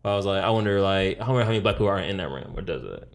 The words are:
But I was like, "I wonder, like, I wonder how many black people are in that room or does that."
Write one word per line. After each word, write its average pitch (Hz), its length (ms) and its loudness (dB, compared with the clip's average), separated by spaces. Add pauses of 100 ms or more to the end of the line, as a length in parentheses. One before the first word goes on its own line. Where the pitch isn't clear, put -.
But 104 120 0
I - 20 2
was 98 100 0
like, 98 180 2
"I 101 60 2
wonder, 104 320 4
like, 95 400 2
I 110 60 -4
wonder 127 160 2
how 110 60 2
many 113 100 2
black 104 160 2
people 104 140 2
are 98 100 0
in 92 180 -4
that 85 140 -6
room 67 240 -10
or - 80 -6
does 69 180 -6
that." 50 340 -12